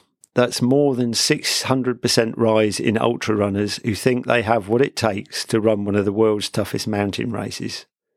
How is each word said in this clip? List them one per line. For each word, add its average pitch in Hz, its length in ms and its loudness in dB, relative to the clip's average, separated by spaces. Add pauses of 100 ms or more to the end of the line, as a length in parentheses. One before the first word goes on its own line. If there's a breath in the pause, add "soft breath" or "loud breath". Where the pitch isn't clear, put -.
(360)
That's 123 260 2
more 135 340 2
than 120 180 0
six - 500 -2
hundred 127 380 0
percent 113 360 0
rise 110 420 2
in 110 180 0
ultra 117 380 0
runners 101 480 -2
who 113 100 -2
think 123 320 0
they 120 180 2
have 104 260 0
what 120 120 4
it - 140 -2
takes - 500 -2
to 113 140 0
run 104 240 2
one 101 120 0
of 101 100 2
the 101 80 0
world's 107 360 2
toughest - 380 -4
mountain 104 440 -2
races. - 560 -8 (300)